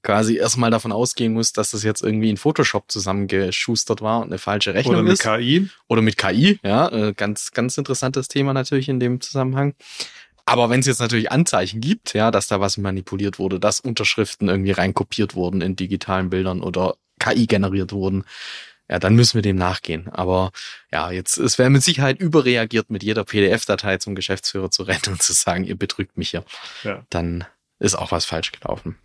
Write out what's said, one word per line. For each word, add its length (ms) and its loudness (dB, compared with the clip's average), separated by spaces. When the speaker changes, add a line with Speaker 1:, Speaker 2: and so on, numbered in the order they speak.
Speaker 1:
quasi 320 2
erstmal 340 2
davon 220 0
ausgehen 420 0
müsst, 240 0
dass 140 -2
das 100 -6
jetzt 220 -2
irgendwie 260 2
in 60 0
Photoshop 540 0
zusammengeschustert 1120 -2
war 200 0
und 80 -8
eine 100 -6
falsche 360 -2
Rechnung 200 4
Speaker 2:
Oder 80 4
mit 120 4
Speaker 1:
ist. 80 0
Speaker 2:
K 180 2
I. 280 2
Speaker 1:
Oder 140 4
mit 140 2
K 140 0
I, 320 4
ja, 280 2
äh, 240 0
ganz, 360 -4
ganz 280 -2
interessantes 500 -2
Thema 260 0
natürlich 340 0
in 120 0
dem 200 0
Zusammenhang. 540 0
Aber 220 4
wenn's 180 4
jetzt 140 2
natürlich 320 0
Anzeichen 480 0
gibt, 320 -4
ja, 180 4
dass 180 0
da 120 0
was 160 0
manipuliert 600 -4
wurde, 220 -2
dass 200 2
Unterschriften 680 -2
irgendwie 240 2
reinkopiert 640 -2
wurden 280 -2
in 140 -2
digitalen 540 -2
Bildern 320 -2
oder 340 -2
K 140 0
I 140 4
generiert 460 0
wurden, 320 -2
ja, 120 -4
dann 160 4
müssen 220 6
wir 60 2
dem 140 2
nachgehen. 520 -2
Aber 440 0
ja, 180 -4
jetzt, 280 -4
es 180 0
wäre 140 4
mit 120 6
Sicherheit 380 0
überreagiert, 680 2
mit 120 -4
jeder 220 0
P-D-F-Datei 720 2
zum 180 -6
Geschäftsführer 560 -4
zu 120 -2
rennen 240 -2
und 160 -2
zu 100 0
sagen, 320 0
„Ihr 140 -6
betrügt 400 -6
mich 140 -4
hier.“ 120 -6
Speaker 2:
Ja. 260 -6
Speaker 1:
Dann 380 -2
ist 160 2
auch 180 -6
was 140 -2
falsch 260 -6
gelaufen. 520 -8